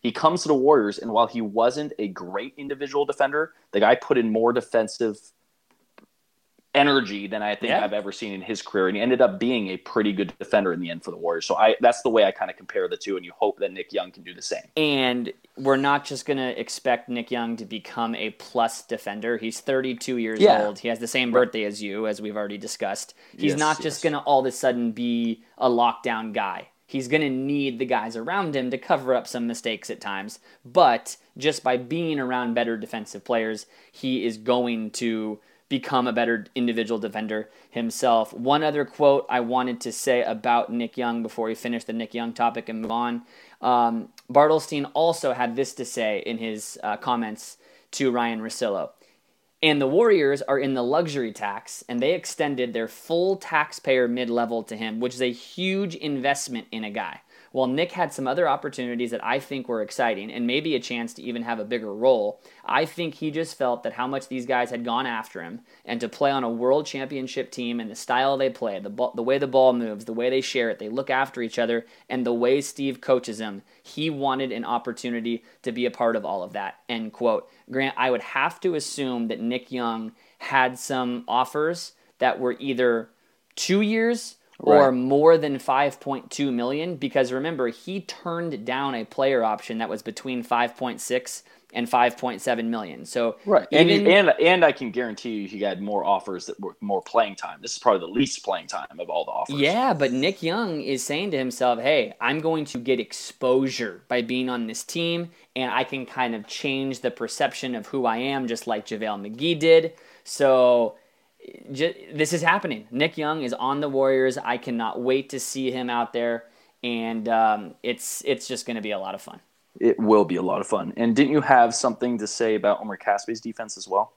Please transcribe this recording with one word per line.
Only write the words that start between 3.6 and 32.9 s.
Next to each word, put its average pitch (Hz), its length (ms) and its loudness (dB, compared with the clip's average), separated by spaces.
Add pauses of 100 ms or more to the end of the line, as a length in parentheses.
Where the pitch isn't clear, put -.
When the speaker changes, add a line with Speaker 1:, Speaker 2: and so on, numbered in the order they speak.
Speaker 1:
the 101 80 2
guy 107 160 8
put 131 220 0
in 113 160 2
more 113 180 4
defensive 113 680 0 (1600)
energy 123 520 4
than 104 160 -4
I 104 100 0
think 117 160 -2
Speaker 2:
Yeah. 135 160 4
Speaker 1:
I've 101 80 -2
ever 101 180 -2
seen 101 220 -8
in 95 80 -8
his 101 220 -6
career, 95 240 2
and 101 100 2
he 101 40 0
ended 123 200 4
up 98 180 4
being 117 300 0
a 92 80 -6
pretty 104 340 0
good 95 280 -2
defender 98 340 2
in 82 60 -4
the 87 100 -6
end 82 140 -10
for 90 80 -10
the 85 60 -12
Warriors. 85 280 -2
So - 100 0
I, 110 260 6
that's 120 200 6
the 131 80 2
way 110 160 6
I 95 60 2
kinda 92 220 -6
compare 92 340 -4
the 87 100 -4
two, 98 180 -4
and 90 80 -6
you 87 140 -16
hope 104 220 0
that 95 120 -2
Nick 95 220 -12
Young 90 180 -4
can 87 120 -20
do 90 100 -16
the 87 80 -18
same. - 220 -6 (120)
Speaker 2:
And 135 560 2 (240)
we're 135 220 4
not 143 260 2
just 135 220 -8
gonna 131 240 -2
expect 120 600 -2
Nick 120 200 -6
Young 117 280 -2
to 113 80 -10
become 113 500 -6
a 107 160 -6
plus - 500 -2
defender. 107 560 -6
He's 113 220 -6
thirty-two 131 580 -2
years 110 220 -2
Speaker 1:
Yeah. 131 260 6
Speaker 2:
old. 104 140 -6
He - 80 -6
has 117 100 -2
the 117 100 -8
same 127 240 0
Speaker 1:
Right. 123 140 6
Speaker 2:
birthday 113 180 -4
as 104 200 -4
you, 104 240 -4
as 107 160 -4
we've 104 120 -6
already 104 220 -6
discussed. - 560 -8 (200)
He's 143 180 0
Speaker 1:
Yes, 143 80 -2
Speaker 2:
not 156 200 4
just - 240 -6
Speaker 1:
yes. 160 80 2
Speaker 2:
gonna 143 140 -4
all 143 140 6
of 131 80 0
a 123 40 -2
sudden 120 420 0
be 117 500 -2 (160)
a 123 100 4
lockdown 117 640 0
guy. 95 360 -4 (180)
He's 131 200 -6
gonna 147 220 2
need 135 480 -2
the 127 80 -2
guys 117 320 -2
around 160 380 -2
him 127 160 -2
to 127 80 -4
cover 135 340 0
up 123 140 0
some 120 180 -6
mistakes 113 460 -6
at - 100 -10
times. 98 380 -8 (260)
But 123 520 4 (200)
just 147 260 -2
by 127 140 2
being 151 420 -2
around 123 360 -2
better 117 220 0
defensive 107 460 -10